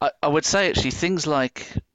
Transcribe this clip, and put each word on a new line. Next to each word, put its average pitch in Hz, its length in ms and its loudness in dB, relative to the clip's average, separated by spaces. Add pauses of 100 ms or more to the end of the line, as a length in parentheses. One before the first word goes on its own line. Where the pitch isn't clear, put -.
I, 143 100 0 (100)
I 147 80 0
would 156 160 2
say, 196 240 2
actually, 131 220 0
things 170 380 -2
like 135 440 -2 (220)